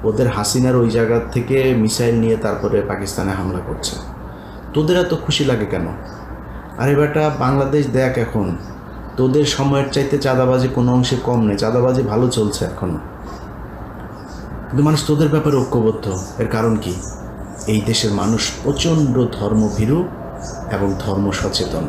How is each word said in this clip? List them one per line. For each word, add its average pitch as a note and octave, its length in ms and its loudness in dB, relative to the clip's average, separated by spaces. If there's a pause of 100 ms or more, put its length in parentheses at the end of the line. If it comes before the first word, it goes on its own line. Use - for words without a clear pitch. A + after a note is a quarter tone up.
ওদের A#2 240 2
হাসিনার B2 480 2
ওই A#2 140 4
জায়গা A2+ 300 2 (120)
থেকে C3 440 2
মিসাইল A#2 380 2
নিয়ে A2+ 220 4
তারপরে G#2 460 0
পাকিস্তানে G2 500 -4
হামলা F2+ 260 -2
করছে। - 380 -6 (760)
তোদের D#3 220 2
এত F3 180 2 (100)
খুশি D3+ 200 0
লাগে A2+ 220 2
কেন? F2 200 -4 (920)
আরে C#3 180 2
বেটা, D3+ 420 2
বাংলাদেশ C#3 540 2
দেখ C3 260 2
এখন, G2+ 380 0 (600)
তোদের C3 280 4
সময়ের C#3 480 2
চাইতে C#3 260 0
চাঁদাবাজি B2+ 500 2
কোনো B2 240 2
অংশে B2+ 320 4
কম B2 220 2
নেই, G2+ 100 2
চাঁদাবাজি B2 460 2
ভালো A#2 260 2
চলছে G#2 360 0
এখনো। E2+ 340 -4 (1700)
কিন্তু C#3 160 0
মানুষ D3+ 240 2
তোদের D3+ 220 4
ব্যাপারে D3+ 280 2
ঐক্যবদ্ধ, A2 600 0 (200)
এর A2+ 80 0
কারণ A2+ 300 2
কি? F2+ 180 -4 (720)
এই G#2+ 200 2
দেশের A2 260 2
মানুষ G#2 400 0 (100)
প্রচণ্ড C#3+ 680 2
ধর্মভীরু A2 760 2 (640)
এবং G2 260 0
ধর্ম G2 340 0
সচেতন। F#2 560 -2